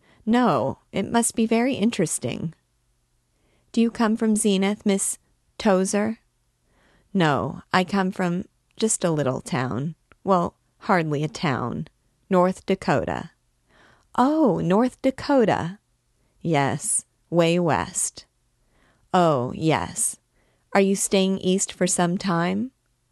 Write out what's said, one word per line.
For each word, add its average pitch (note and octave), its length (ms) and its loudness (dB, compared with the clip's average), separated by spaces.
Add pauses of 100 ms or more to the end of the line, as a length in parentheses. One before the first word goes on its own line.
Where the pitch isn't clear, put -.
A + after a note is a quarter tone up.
(260)
"No, G3 520 2 (140)
it - 180 -4
must A#3 240 0
be A3+ 120 0
very A#3 280 0
interesting." E3+ 800 -4 (1200)
"Do A#3 80 0
you A3+ 100 4
come A3+ 260 0
from A3 200 2
Zenith, G3+ 500 0
Miss G3 320 0 (400)
Tozer?" G#3 600 0 (920)
"No, D3 500 0 (100)
I F#3 120 2
come F#3+ 260 -2
from F3+ 340 -4 (320)
just - 280 -2
a F3 60 2
little C3+ 300 0
town. C3 540 -4 (280)
Well, F3+ 320 0 (240)
hardly D#3 460 0
a D3+ 40 -2
town. C3+ 600 -4 (420)
North F#3 360 2
Dakota." C#3+ 640 -2 (880)
"Oh, B3+ 460 2
North G3+ 400 0
Dakota." G#3+ 760 0 (640)
"Yes, D3 640 -2 (260)
way E3+ 280 4
west." A#2 680 -2 (880)
"Oh, D3+ 420 2
yes. - 640 -2 (540)
Are G3+ 80 4
you G3 160 2
staying F#3+ 420 0
east F#3 340 -2
for F3+ 140 -2
some F3+ 320 0
time?" F#3+ 540 -4 (400)